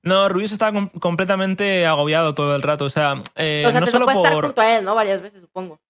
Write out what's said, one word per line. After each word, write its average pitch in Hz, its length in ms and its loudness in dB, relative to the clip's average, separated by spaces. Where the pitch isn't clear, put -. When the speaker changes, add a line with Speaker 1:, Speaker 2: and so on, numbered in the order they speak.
Speaker 1:
No, 190 260 2
Rubius 196 220 -2
estaba 214 200 0
com-, 202 180 -4
completamente 190 840 0
agobiado 156 480 2
todo 143 220 0
el 135 80 -4
rato, 143 220 -2
o 139 40 -2
sea, 143 320 -2
eh, 151 320 -2
Speaker 2:
O 233 40 4
sea, 147 100 2
Speaker 1:
no 175 40 0
Speaker 2:
te 240 60 0
Speaker 1:
solo 240 160 2
Speaker 2:
tocó 262 100 4
estar 277 160 4
Speaker 1:
por 151 120 0
Speaker 2:
junto 247 160 -2
a 226 160 4
él, 208 60 -2
¿no? 196 120 -2
Varias 196 260 0
veces, 202 200 -20
supongo. 175 380 -14